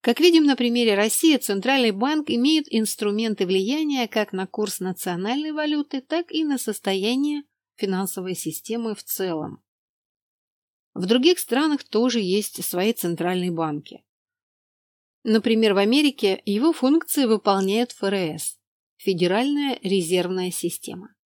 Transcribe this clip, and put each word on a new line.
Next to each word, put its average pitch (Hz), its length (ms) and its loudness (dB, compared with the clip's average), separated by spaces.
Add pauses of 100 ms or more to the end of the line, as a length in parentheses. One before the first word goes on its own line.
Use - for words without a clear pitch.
Как 240 200 0
видим 330 240 6
на 277 120 4
примере 240 380 2
России, 220 420 4
Центральный 233 540 2
банк 285 400 -2
имеет 294 400 2
инструменты 214 760 0
влияния 240 640 0
как 214 240 -2
на 190 140 -4
курс 202 340 -6
национальной 190 720 -4
валюты, 294 480 -4
так 339 320 -6
и 320 100 -2
на 294 140 -2
состояние 240 840 -2 (320)
финансовой 185 600 -4
системы 214 600 -6
в - 80 -16
целом. - 600 -6 (1300)
В 180 100 -6
других 254 340 0
странах 294 460 -2
тоже 240 360 0
есть 190 440 -4
свои 196 300 -2
центральные 180 560 -4
банки. 156 520 -6 (1200)
Например, 220 500 4
в 190 40 4
Америке 220 680 2
его 226 260 2
функции 285 540 2
выполняет 208 680 2
Ф - 100 -10
Р 196 120 0
С, 165 440 -4 (380)
Федеральная 233 880 0
резервная 180 680 0
система. - 640 -8 (120)